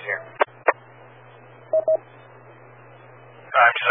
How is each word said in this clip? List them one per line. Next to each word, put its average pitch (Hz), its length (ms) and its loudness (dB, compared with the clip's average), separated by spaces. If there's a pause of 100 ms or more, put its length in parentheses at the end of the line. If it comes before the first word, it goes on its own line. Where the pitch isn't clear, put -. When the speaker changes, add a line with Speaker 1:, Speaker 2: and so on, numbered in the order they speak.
Speaker 1:
here. 98 160 -8 (3250)
Speaker 2:
I'm 135 260 2 (140)